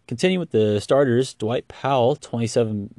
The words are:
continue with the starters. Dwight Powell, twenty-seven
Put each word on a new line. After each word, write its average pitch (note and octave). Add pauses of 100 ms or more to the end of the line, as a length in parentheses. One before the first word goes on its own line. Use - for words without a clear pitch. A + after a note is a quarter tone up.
continue F#3
with E3
the G#2+
starters. C3+
Dwight A2+
Powell, C3+
twenty-seven A2+